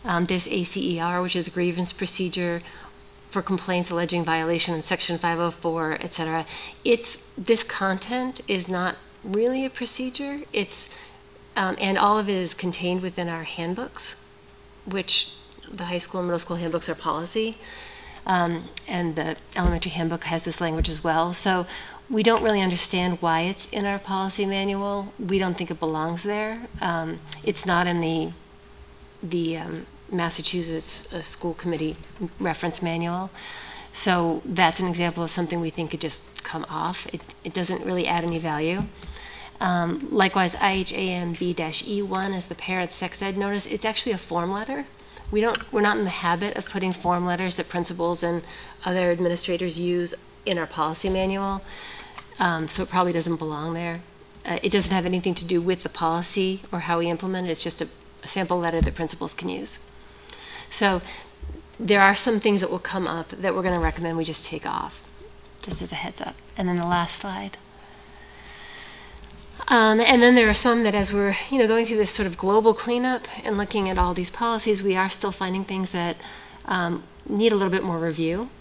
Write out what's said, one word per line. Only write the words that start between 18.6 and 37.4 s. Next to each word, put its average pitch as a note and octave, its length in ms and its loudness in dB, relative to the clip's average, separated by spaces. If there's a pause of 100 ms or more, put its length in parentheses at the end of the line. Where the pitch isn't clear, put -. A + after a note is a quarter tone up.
and F3 300 -2
the D#3 180 -2 (220)
elementary F3 340 2
handbook E3 320 -2
has E3 220 -2
this E3 160 -2
language D#3+ 260 0
as D#3+ 160 -2
well. E3 300 2
So F3+ 340 2 (420)
we G#3+ 140 2
don't A3+ 180 6
really G#3+ 200 4
understand F3+ 600 0
why E3 200 4
it's F#3 300 0
in G#3 140 -2
our G3+ 140 -2
policy F#3+ 460 0
manual. G3 760 -2
We G3 180 0
don't F#3 200 2
think F3 120 -6
it E3 120 -6
belongs D#3+ 420 -2
there. G#3+ 380 -4 (200)
Um, E3 380 -2 (240)
it's - 220 2
not F3 220 4
in F3 120 2
the, E3 320 0 (880)
the, E3 360 -2
um, D#3+ 280 -8 (240)
Massachusetts, E3 1000 0
uh, F3 100 -6
school - 320 -2
committee D#3 440 -4 (420)
reference E3+ 420 -2
manual. F3 480 -2 (600)
So F3 540 4
that's F3 340 4
an F#3 80 2
example E3+ 340 0
of E3 80 -2
something F3 300 0
we E3 100 -2
think D#3+ 220 -6
could D#3 80 -6
just - 460 -6
come D#3 240 -6
off. E3 440 -4
It, E3 80 -8 (220)